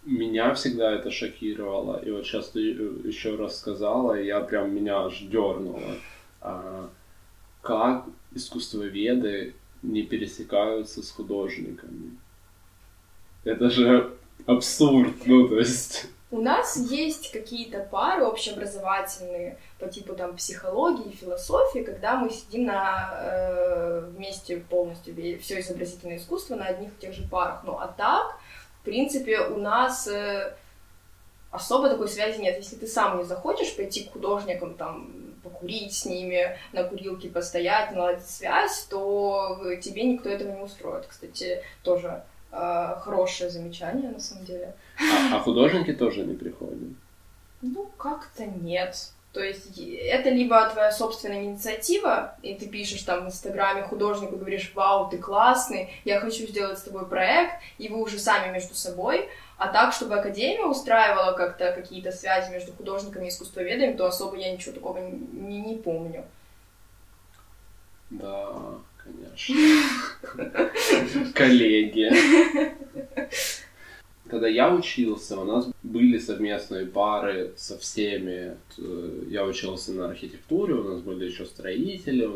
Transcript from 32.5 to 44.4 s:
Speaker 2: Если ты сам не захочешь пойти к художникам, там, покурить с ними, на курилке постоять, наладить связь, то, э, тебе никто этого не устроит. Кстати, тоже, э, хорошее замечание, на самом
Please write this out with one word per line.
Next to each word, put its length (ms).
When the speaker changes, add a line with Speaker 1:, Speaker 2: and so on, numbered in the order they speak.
Speaker 2:
Если 180
ты 120
сам 320
не 40
захочешь 520
пойти 300
к 80
художникам, 600
там, 340
покурить 500
с 120
ними, 520
на 100
курилке 460
постоять, 600
наладить 360
связь, 600
то, 760
э, 140
тебе 260
никто 260
этого 220
не 120
устроит. 420
Кстати, 580
тоже, 400
э, 500
хорошее 480
замечание, 600
на 80
самом 260